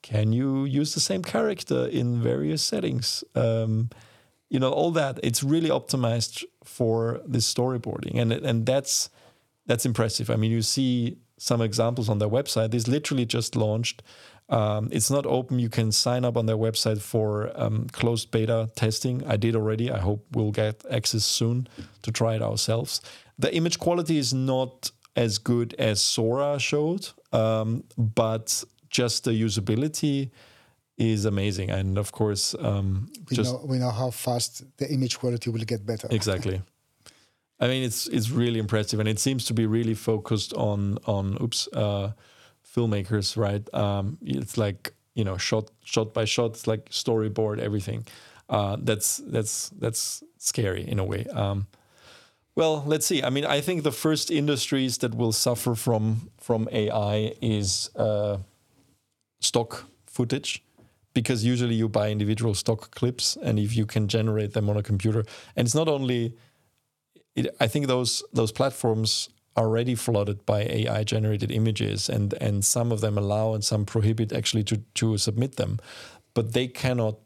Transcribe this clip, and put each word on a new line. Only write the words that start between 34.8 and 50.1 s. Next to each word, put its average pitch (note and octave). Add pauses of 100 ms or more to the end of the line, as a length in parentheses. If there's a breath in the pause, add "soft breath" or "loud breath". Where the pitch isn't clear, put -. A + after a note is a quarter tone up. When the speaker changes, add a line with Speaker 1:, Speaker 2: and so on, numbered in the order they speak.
Speaker 2:
image C3
quality A#2+
will A2+
get A2
better. A2
Speaker 1:
Exactly. G2 (960 soft breath)
I A#2+
mean, C3
it's, A2+
it's A2+
really A#2
impressive, G#2+
and G#2+
it G#2+
seems C3+
to A2+
be A2+
really A2+
focused G#2+
on, G2+
on, G2
oops, -
uh, G2+ (500 soft breath)
filmmakers, G#2
right? G#2 (100)
Um, G2+
it's C3
like, G2+ (220)
you A2
know, F#2+
shot, A2 (140)
shot A2
by A2+
shot, A#2
it's -
like A2
storyboard, A2
everything. G#2+ (440 loud breath)
Uh, G2+
that's, A#2
that's, A2+
that's - (140)